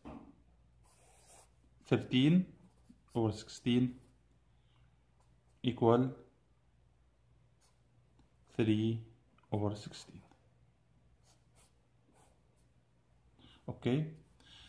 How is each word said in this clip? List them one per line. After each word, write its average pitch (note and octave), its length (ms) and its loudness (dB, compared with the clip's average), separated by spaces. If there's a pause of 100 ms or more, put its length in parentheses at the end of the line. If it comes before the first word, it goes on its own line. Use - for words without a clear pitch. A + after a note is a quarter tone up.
(1900)
thirteen C3+ 600 2 (680)
over A2 200 0
sixteen B2 600 -2 (1700)
equal A#2+ 480 2 (2500)
three A2 460 0 (500)
over G#2 240 -2
sixteen. - 460 -18 (3500)
Okay, C3+ 380 -2 (600)